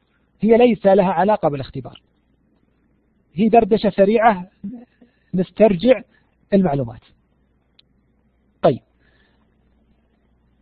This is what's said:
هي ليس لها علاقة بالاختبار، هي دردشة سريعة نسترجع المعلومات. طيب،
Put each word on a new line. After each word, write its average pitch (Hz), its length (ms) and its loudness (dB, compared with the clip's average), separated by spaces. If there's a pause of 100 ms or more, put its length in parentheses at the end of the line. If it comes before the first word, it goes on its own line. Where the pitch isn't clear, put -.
(420)
هي 220 160 2
ليس 240 280 2
لها 190 260 2
علاقة 180 380 -2
بالاختبار، 135 520 -12 (1300)
هي 202 160 -2
دردشة 214 400 2
سريعة 202 640 0 (840)
نسترجع 208 680 0 (520)
المعلومات. 139 480 -2 (1600)
طيب، 123 200 -2 (1800)